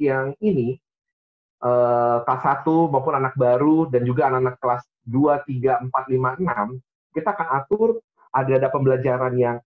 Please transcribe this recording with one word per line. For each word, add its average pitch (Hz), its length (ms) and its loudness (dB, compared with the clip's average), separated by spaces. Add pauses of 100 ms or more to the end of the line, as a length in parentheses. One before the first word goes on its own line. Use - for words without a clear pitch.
yang 135 400 0
ini, 131 320 0 (880)
eh, 120 540 2 (100)
kelas 127 160 0
satu 160 480 0
maupun 143 240 0
anak 131 240 -2
baru, 147 480 2
dan 123 160 0
juga 127 240 0
anak-anak 127 320 -2
kelas 123 240 -2 (240)
dua, 143 400 2
tiga, 127 320 0
empat, 131 320 -4
lima, 131 240 0
enam, 127 400 -4 (400)
kita 202 160 -4
akan 165 240 -6
atur 220 480 0 (260)
ada, 131 240 0
ada 135 160 2
pembelajaran 131 640 0
yang 120 240 0 (100)